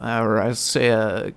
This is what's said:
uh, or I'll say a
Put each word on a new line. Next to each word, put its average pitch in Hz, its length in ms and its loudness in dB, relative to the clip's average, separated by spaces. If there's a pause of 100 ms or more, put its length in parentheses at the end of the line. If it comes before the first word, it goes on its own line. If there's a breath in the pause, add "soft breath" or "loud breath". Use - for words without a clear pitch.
uh, 117 180 -4
or 110 220 2
I'll 117 140 0
say 123 320 0
a 110 480 0